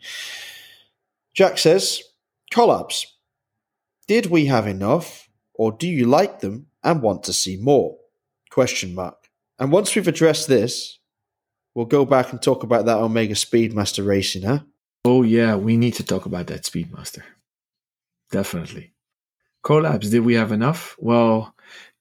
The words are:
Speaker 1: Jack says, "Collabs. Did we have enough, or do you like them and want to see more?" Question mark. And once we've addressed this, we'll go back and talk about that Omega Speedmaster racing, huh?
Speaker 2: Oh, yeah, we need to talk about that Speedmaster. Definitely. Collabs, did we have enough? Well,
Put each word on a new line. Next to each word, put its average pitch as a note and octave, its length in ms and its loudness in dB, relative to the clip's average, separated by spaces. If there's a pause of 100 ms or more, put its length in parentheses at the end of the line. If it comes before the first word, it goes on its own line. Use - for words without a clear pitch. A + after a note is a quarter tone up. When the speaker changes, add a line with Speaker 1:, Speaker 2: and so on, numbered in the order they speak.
(1300)
Speaker 1:
Jack - 240 2
says, - 460 2 (500)
"Collabs. D#3+ 520 2 (1000)
Did G#3+ 200 2
we D#3+ 180 4
have A#2+ 220 2
enough, G#2 600 -4 (280)
or A2 160 0
do D#3 160 -8
you D3 180 0
like D#3+ 360 2
them G#2+ 260 -8 (160)
and D#3+ 180 0
want G2+ 220 -2
to F#2 100 -6
see F#2 240 -4
more?" A#2+ 400 2 (580)
Question G2+ 400 -2
mark. F2+ 320 -12 (320)
And C3+ 100 -2
once G3 240 2
we've G3 140 0
addressed D#3+ 400 2
this, B2 520 -2 (720)
we'll A#2+ 140 -6
go C#3+ 180 4
back B2+ 260 2
and A#2+ 100 -12
talk B2+ 220 0
about A2+ 220 0
that A2+ 140 2
Omega A2+ 340 0
Speedmaster G#2+ 720 -2
racing, F#2+ 360 -2
huh? B2+ 160 0 (440)
Speaker 2:
Oh, B2+ 200 4
yeah, A2+ 340 2
we A2 180 0
need A#2 200 2
to - 100 -10
talk F#2 200 -4
about F2+ 220 -8
that - 140 -10
Speedmaster. - 640 -10 (1080)
Definitely. E2+ 600 -8 (680)
Collabs, D3+ 480 0
did A#2 120 2
we A#2 140 2
have A2 180 0
enough? B2+ 440 -4
Well, A2+ 560 0 (480)